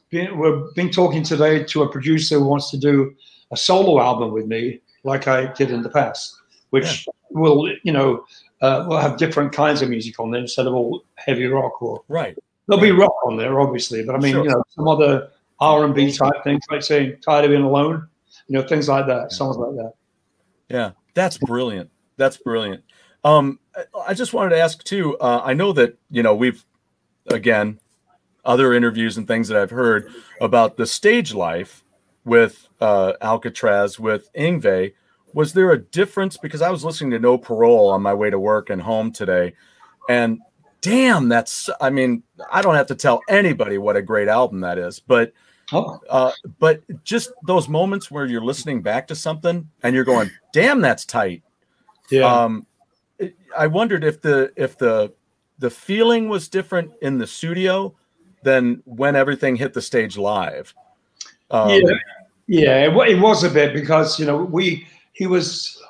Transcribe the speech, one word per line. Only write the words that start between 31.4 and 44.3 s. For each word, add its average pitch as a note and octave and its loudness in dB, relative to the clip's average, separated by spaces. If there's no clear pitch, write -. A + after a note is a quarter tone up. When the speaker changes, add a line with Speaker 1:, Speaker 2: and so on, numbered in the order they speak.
Speaker 2:
with, A#2 2
uh, G2 2
Alcatraz, G#2+ -2
with G#2+ -6
Yngwie. A#2 -2
Was D3+ -2
there F#3 4
a D3 4
difference? F#3+ -4
Because D3+ -8
I E3+ 0
was D#3 -6
listening D#3 -6
to A#2 -4
No B2 4
Parole A#2 4
on F#2+ 0
my G2+ 0
way G#2 0
to G2 -2
work G#2 -2
and F#2+ -4
home A2 -4
today, F2+ -2
and A#2 0
damn, G#3 2
that's, - -2
I C#3+ 0
mean, B2+ 0
I F#3 2
don't F#3+ 2
have C#3+ 2
to C3+ -4
tell B2 0
anybody C3 2
what G2+ 0
a G2+ 0
great G#2 -2
album G#2+ 0